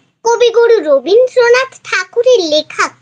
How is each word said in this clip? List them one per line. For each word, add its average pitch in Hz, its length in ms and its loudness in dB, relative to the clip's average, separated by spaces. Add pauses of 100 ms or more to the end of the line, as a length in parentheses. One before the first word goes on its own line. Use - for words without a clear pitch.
(240)
কবিগুরু 466 560 2
রবীন্দ্রনাথ 466 1040 0
ঠাকুরের 453 560 -2 (100)
লেখা 302 400 -4 (120)